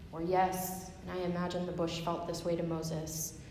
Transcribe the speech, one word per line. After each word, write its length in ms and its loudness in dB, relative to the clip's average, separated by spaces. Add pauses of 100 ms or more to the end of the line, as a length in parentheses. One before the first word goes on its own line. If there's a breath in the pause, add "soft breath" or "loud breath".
(120)
or, 100 -4
yes, 680 4 (120)
and 160 -4
I 60 0
imagine 420 0
the 60 -2
bush 280 0
felt 280 -2
this 160 -2
way 100 2
to 80 2
Moses, 760 -2 (120)